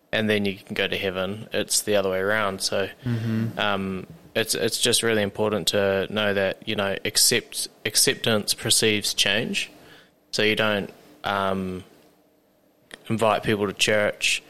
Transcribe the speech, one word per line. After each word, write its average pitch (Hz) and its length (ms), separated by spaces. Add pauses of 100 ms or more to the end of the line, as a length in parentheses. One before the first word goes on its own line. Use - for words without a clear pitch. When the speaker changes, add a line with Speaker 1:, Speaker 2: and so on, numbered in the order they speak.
(120)
Speaker 1:
and 110 160
then 104 160
you 98 180
can - 120
go 98 140
to 95 100
heaven. 98 560
It's - 260
the 104 160
other 95 140
way 92 80
around. 98 420
So, 98 280 (180)
Speaker 2:
Mm-hmm. 113 520
Speaker 1:
um, 95 480 (280)
it's, 110 200
it's - 240
just - 240
really 113 200
important 104 460
to 98 440
know 104 220
that, 98 320
you 107 100
know, 98 200 (100)
accept-, - 640 (180)
acceptance 110 680
precedes 107 600
change. 107 560 (640)
So 110 100
you 107 120
don't, 104 360 (340)
um, 95 600 (1300)
invite 107 320
people 107 240
to 95 80
church, - 760